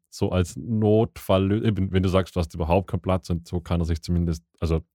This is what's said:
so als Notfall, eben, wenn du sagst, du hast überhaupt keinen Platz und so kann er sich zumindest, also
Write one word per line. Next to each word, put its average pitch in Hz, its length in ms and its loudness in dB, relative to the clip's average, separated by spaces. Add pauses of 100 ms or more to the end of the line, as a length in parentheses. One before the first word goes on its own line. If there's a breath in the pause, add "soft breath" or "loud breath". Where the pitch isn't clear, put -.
so - 240 -4
als 90 240 0
Notfall, 107 1080 2
eben, 95 280 0
wenn 92 100 2
du 95 60 2
sagst, 92 260 0
du 92 60 -2
hast 82 140 -4
überhaupt 87 360 0
keinen 92 120 -4
Platz 92 280 -2
und 85 160 -4
so 90 140 -6
kann 85 220 -2
er - 20 -2
sich 82 180 -2
zumindest, 85 400 -2 (160)
also 82 220 0 (140)